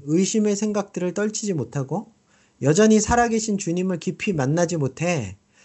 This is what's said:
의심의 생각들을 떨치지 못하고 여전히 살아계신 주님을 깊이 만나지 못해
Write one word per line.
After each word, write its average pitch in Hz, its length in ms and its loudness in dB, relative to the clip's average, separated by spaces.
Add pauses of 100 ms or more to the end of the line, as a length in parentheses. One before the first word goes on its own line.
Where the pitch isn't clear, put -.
의심의 196 520 2
생각들을 202 580 -4
떨치지 208 400 -4
못하고 143 580 -6 (500)
여전히 208 380 6
살아계신 220 580 0
주님을 180 400 -2
깊이 - 340 -6
만나지 165 440 0
못해 143 600 -4 (280)